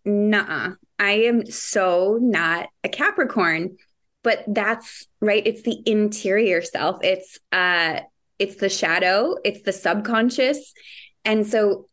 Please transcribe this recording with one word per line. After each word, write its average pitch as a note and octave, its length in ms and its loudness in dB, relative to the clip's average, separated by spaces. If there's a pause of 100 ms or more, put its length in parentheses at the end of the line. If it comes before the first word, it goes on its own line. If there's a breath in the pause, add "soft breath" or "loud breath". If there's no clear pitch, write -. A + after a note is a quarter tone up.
"Nuh-uh, G3+ 680 0 (280)
I G3+ 140 2
am A3+ 340 2
so F#3 760 0
not E3+ 480 0 (140)
a - 60 -2
Capricorn." G#3+ 880 -2 (480 loud breath)
But A3+ 240 2
that's G#3+ 580 -4 (140)
right. G#3 260 2
It's A3+ 160 -2
the - 240 -2
interior G#3 760 2
self. E3 420 -2
It's, F#3 340 -2 (140)
uh, F3 480 2 (400)
it's G3 160 -2
the G3 120 0
shadow. F#3 760 2
It's G#3 180 -4
the G3 100 -2
subconscious. A#3 1000 0 (520 loud breath)
And G#3+ 220 0
so G#3+ 460 0